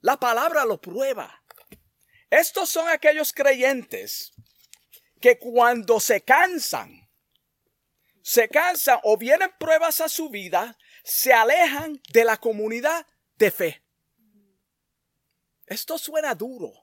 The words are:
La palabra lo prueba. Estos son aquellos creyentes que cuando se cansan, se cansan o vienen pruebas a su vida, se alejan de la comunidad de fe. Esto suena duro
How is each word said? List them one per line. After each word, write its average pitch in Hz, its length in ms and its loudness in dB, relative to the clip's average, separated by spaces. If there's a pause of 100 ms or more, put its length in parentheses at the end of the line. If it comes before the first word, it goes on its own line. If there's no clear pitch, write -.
La 262 160 0
palabra 269 480 0
lo 208 160 -4
prueba. 220 600 -8 (880)
Estos 339 400 0
son 330 180 -2
aquellos 302 440 0
creyentes 269 1000 -2 (880)
que 240 160 6
cuando 233 640 2
se 202 240 0
cansan, 302 880 -2 (1120)
se 226 260 2
cansan 302 540 0
o 214 160 2
vienen 330 400 2
pruebas 320 420 0
a 320 80 -2
su 311 220 -8
vida, 196 480 -6 (240)
se - 300 0
alejan 285 680 2 (120)
de 226 120 6
la 220 120 2
comunidad 233 680 -4 (320)
de 208 140 4
fe. - 340 -8 (1800)
Esto - 320 -8
suena 302 380 -4
duro 220 360 -10 (100)